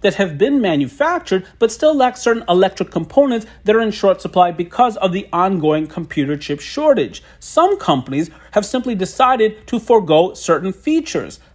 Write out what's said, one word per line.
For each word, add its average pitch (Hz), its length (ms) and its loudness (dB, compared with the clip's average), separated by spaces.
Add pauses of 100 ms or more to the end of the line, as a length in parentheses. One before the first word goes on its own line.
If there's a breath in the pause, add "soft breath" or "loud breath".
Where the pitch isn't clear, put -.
that 196 120 2
have 170 240 -4
been 269 220 2
manufactured 190 840 -2 (140 loud breath)
but 226 140 0
still 302 220 2
lack 254 220 0
certain 226 320 -2
electric 185 440 0
components 233 540 0 (180 loud breath)
that 214 100 2
are 226 60 2
in 220 100 0
short 196 300 0
supply 180 320 2
because 202 460 -2
of 190 140 0
the 196 200 -6
ongoing 156 560 0
computer 147 480 -4
chip 143 240 -8
shortage. 277 640 0 (160 soft breath)
Some 370 380 0
companies 147 520 -2 (220 loud breath)
have 208 140 0
simply 247 280 -4
decided 220 720 0
to 240 140 -4
forego 180 540 4
certain 175 380 -2
features. 302 680 -4 (140)